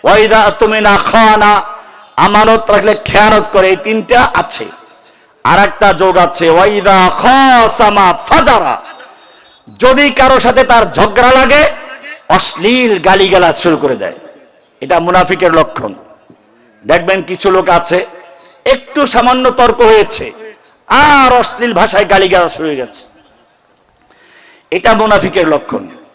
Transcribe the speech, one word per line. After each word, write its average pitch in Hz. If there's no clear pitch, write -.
ওয়া 170
ইদা 214
আতুমিনা 208
খানা, 208
আমানত 214
রাখলে 208
খেয়ানত 214
করে। 190
এই 190
তিনটা 220
আছে। 170
আর 165
একটা 202
যোগ 180
আছে, 170
ওয়া 175
ইদা 190
খাসামা 226
ফাজারা, 226
যদি 262
কারো 262
সাথে 247
তার 226
ঝগড়া 240
লাগে, 262
অশ্লীল 208
গালিগালাজ 190
শুরু 165
করে 131
দেয়। 98
এটা 165
মুনাফিকের 180
লক্ষণ। 156
দেখবেন 175
কিছু 185
লোক 180
আছে, 175
একটু 269
সামান্য 247
তর্ক 247
হয়েছে, 214
আর 277
অশ্লীল 240
ভাষায় 190
গালিগালাজ 185
শুরু 160
হয়ে 147
গেছে। -
এটা 190
মুনাফিকের 196
লক্ষণ। 101